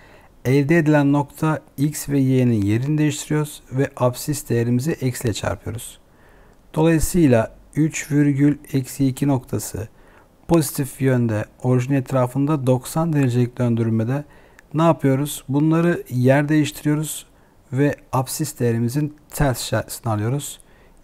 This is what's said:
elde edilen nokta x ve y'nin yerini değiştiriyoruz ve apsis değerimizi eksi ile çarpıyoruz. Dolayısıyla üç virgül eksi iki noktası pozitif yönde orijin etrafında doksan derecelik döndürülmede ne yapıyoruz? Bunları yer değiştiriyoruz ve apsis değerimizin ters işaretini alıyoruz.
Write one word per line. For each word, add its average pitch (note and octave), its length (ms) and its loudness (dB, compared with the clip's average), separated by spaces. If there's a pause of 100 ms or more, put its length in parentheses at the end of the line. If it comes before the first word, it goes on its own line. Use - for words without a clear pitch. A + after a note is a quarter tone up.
(440)
elde C#3+ 340 2
edilen D3 340 4
nokta C#3+ 500 -2 (140)
x D3 320 -4
ve C#3+ 100 0
y'nin B2+ 440 2
yerini B2 360 0
değiştiriyoruz D3+ 640 -2 (100)
ve C3 240 -2
apsis B2+ 520 -4
değerimizi A#2+ 440 0
eksi B2+ 360 -4
ile G2+ 60 -2
çarpıyoruz. - 640 -8 (760)
Dolayısıyla D#3 800 2 (200)
üç - 380 -2
virgül C#3+ 460 2 (140)
eksi C3+ 340 -2
iki C3+ 220 0
noktası B2 600 -4 (600)
pozitif D3+ 520 0
yönde A#2+ 440 0 (180)
orijin B2+ 320 0
etrafında C3+ 720 0
doksan D#3 460 0
derecelik B2 460 0
döndürülmede A2+ 640 0 (500)
ne D3+ 80 0
yapıyoruz? C#3+ 640 0
Bunları D#3+ 600 2
yer C3 400 2
değiştiriyoruz D3+ 800 -2 (460)
ve C#3 240 0 (160)
apsis C3 460 -4
değerimizin A#2+ 580 -2 (140)
ters C#3 320 -2
işaretini - 500 -6
alıyoruz. A#2 480 -4 (440)